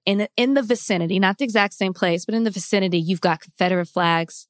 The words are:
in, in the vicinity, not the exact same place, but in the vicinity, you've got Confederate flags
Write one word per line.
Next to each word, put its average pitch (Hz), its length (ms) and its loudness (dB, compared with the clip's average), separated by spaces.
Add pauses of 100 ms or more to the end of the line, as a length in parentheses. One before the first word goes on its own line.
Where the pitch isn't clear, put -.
in, 202 320 0
in 254 180 2
the 277 80 2
vicinity, 190 560 0
not 196 200 2
the 285 60 -4
exact 208 280 2
same 185 220 -2
place, 170 320 0
but 220 80 -4
in 226 100 0
the 220 60 0
vicinity, 190 480 0
you've 165 220 -2
got 170 200 0
Confederate 180 460 -2
flags 170 640 -2